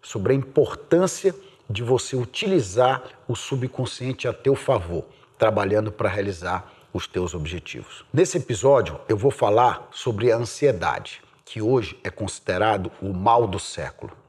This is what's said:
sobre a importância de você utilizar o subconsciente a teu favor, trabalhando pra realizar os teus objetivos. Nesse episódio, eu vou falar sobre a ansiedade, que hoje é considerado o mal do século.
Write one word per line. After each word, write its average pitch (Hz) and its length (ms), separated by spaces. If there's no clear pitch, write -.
sobre 113 320
a - 20
importância 165 960
de 107 120
você 120 320
utilizar 127 880
o 117 120
subconsciente 127 880
a 113 60
teu 135 200
favor, 87 520
trabalhando 104 560
pra 107 160
realizar 92 600
os - 160
teus 87 260
objetivos. 80 760
Nesse 175 260
episódio, 117 720
eu 110 80
vou 113 160
falar 117 600
sobre 117 360
a 113 60
ansiedade, 110 840
que - 160
hoje 113 420
é 95 60
considerado 95 840
o 98 120
mal 113 340
do 95 100
século. - 540